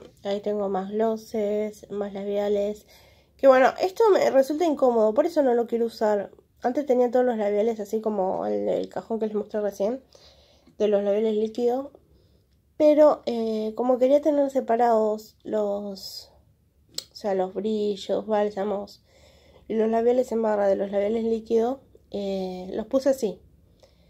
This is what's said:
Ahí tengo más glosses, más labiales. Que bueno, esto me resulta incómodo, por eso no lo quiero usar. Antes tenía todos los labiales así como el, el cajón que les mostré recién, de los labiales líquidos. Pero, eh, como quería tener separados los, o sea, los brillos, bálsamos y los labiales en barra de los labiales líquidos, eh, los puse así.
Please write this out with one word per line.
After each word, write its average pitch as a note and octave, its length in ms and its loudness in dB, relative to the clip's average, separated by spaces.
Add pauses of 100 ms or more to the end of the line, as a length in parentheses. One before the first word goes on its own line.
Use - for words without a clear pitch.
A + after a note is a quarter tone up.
(220)
Ahí G3+ 180 -4
tengo G#3 280 -2
más G3 220 -4
glosses, G#3+ 1000 -4
más G3+ 220 -8
labiales. G3+ 760 -4 (500)
Que C4+ 120 4
bueno, C4 320 6
esto F#4 320 0
me B3 180 4
resulta C4+ 340 2
incómodo, A#3 500 2
por D4+ 120 2
eso D#4+ 160 0
no B3 120 4
lo A#3+ 120 0
quiero A#3 200 -2
usar. G#3 440 -2 (320)
Antes C4 240 -2
tenía B3 240 2
todos B3 160 2
los A#3 120 -2
labiales G#3 420 0
así A3 200 -4
como G3 460 -2
el, G#3 220 -2
el F#3+ 200 -2
cajón G#3+ 300 -8
que A3 80 -4
les G#3+ 80 -6
mostré G#3 260 -4
recién, G#3 420 -4 (760)
de G#3 100 0
los G3+ 140 2
labiales G#3+ 340 0
líquidos. A#3+ 520 -2 (880)
Pero, D4+ 500 6
eh, A3 500 -4
como B3+ 220 0
quería C4 220 4
tener C#4+ 300 2
separados A3+ 960 0
los, G3+ 880 -6 (800)
o - 20 -20
sea, G3+ 200 -4
los F#3 200 -4
brillos, G#3 720 -4
bálsamos G#3 760 -4 (680)
y G#3 60 -6
los A3 140 2
labiales A#3+ 440 2
en A3+ 100 0
barra G#3 260 2
de G3 80 4
los G3 140 -4
labiales G#3 340 0
líquidos, A3+ 540 0 (320)
eh, F#3+ 640 -6
los A3 140 -6
puse C4+ 240 0
así. G#3 300 -2 (680)